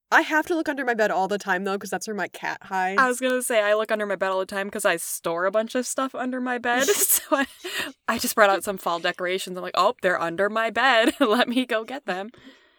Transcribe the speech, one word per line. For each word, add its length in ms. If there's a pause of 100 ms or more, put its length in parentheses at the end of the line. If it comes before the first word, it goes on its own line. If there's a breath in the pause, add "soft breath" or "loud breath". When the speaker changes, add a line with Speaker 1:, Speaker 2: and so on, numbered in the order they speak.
Speaker 1:
I 120
have 260
to 80
look 140
under 160
my 80
bed 180
all 160
the 100
time, 280
though, 120
'cause 120
that's 180
where 80
my 140
cat 340
hides. 380
Speaker 2:
I 80
was 100
gonna 220
say, 200
I 120
look 180
under 140
my 100
bed 160
all 80
the 60
time 240
'cause 160
I 100
store 520
a 40
bunch 240
of 100
stuff 300
under 240
my 200
bed. 280
<laughs> 0
So 360 (120)
I, 100 (640 loud breath)
I 100
just 180
brought 140
out 140
some 140
fall 220
decorations. 580
I'm 60
like, 120
"Oh, 260
they're 200
under 280
my 200
bed. 460
<laughs> 40
Let 300
me 160
go 180
get 220
them." 260 (480 loud breath)